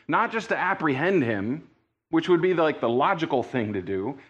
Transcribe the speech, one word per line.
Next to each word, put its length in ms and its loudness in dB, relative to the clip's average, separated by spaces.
not 240 2
just 160 -6
to 80 0
apprehend 640 0
him, 460 -2
which 180 0
would 140 4
be, 120 2
like, 260 2
the 80 0
logical 560 0
thing 300 -4
to 60 -2
do. 380 -6